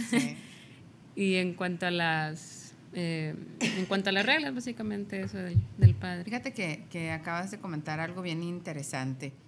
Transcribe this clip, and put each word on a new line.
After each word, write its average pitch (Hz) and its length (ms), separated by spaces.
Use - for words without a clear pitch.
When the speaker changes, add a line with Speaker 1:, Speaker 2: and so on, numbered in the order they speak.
Speaker 1:
Sí. 240 320
Speaker 2:
<laughs> - 40
Y 190 200
en 185 180
cuanto 180 320
a 180 60
las, 160 840
eh, 165 400
en - 240
cuanto 196 240
a 190 60
las 202 100
reglas, 277 300
básicamente 214 680
eso 196 160
del, 90 220
del - 180
padre. 180 300
Speaker 1:
Fíjate 247 300
que, 170 340
que 165 220
acabas 170 400
de 202 80
comentar 156 420
algo 175 220
bien 170 200
interesante 143 920